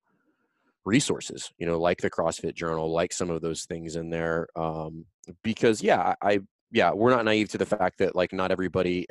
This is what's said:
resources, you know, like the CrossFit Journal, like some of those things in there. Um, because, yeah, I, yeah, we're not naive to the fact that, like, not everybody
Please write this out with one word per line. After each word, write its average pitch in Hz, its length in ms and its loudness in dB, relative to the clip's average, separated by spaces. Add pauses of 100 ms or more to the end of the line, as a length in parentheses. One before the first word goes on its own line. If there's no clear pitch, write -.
(840)
resources, - 760 -2
you 85 80 -4
know, 85 120 0
like 87 220 2
the 98 80 0
CrossFit 82 460 -2
Journal, 80 360 -2
like 85 220 0
some 90 160 -4
of 82 140 -4
those 82 220 -6
things 82 300 -10
in 82 140 -6
there. 82 460 -2
Um, 80 500 -6 (380)
because, 110 400 0
yeah, 98 400 2
I, 101 160 4 (320)
yeah, 95 200 4
we're 107 200 4
not 120 140 4
naive 107 240 4
to 104 100 -6
the 92 80 0
fact 95 320 0
that, 95 160 2
like, 90 180 0
not 92 180 0
everybody 90 580 0